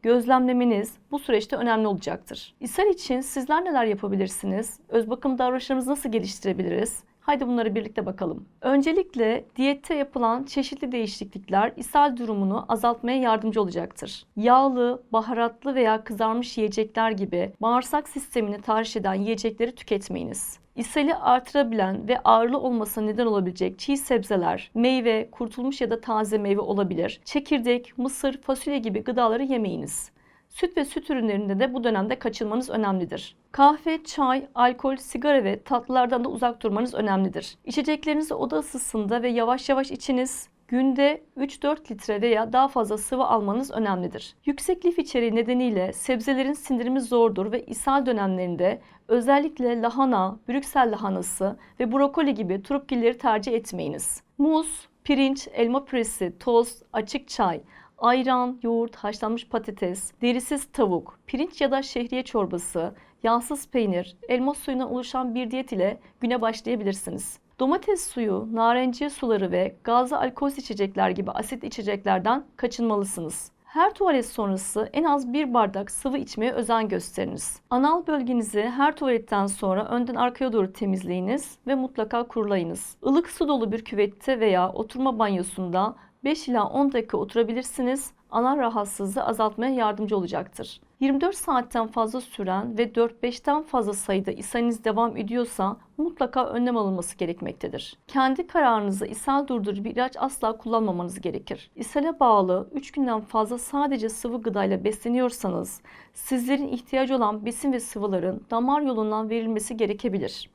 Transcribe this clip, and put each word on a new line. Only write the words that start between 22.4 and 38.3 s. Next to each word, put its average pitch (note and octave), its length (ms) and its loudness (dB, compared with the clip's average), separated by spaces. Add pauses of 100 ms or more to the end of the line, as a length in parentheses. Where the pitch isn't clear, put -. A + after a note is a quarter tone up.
olmasına A3 460 -2
neden G#3+ 220 0
olabilecek F#3+ 520 0
çiğ C#4 180 0
sebzeler, F#3+ 800 0
meyve, A#3 560 2
kurutulmuş C4+ 500 -6
ya A3+ 100 0
da A3+ 100 -2
taze G#3+ 380 0
meyve G3+ 220 2
olabilir. F#3+ 640 0
Çekirdek, B3 760 0
mısır, C4+ 440 -2
fasulye C4+ 360 -2
gibi G#3+ 260 -2
gıdaları A#3+ 380 2
yemeyiniz. G#3+ 680 -2 (380)
Süt - 280 -4
ve D4 80 2
süt D4 260 -8
ürünlerinde G#3 500 0
de C4 140 0
bu A#3+ 100 -4
dönemde A3 340 2
kaçınmanız A3+ 520 -4
önemlidir. F#3+ 640 -2 (160)
Kahve, D4+ 520 4
çay, C4+ 500 0
alkol, B3 420 2
sigara C4 480 2
ve G3+ 180 -2
tatlılardan B3 600 2
da C4+ 40 -2
uzak A#3+ 340 -2
durmanız A3+ 320 0
önemlidir. F#3+ 680 0
İçeceklerinizi D4+ 720 -2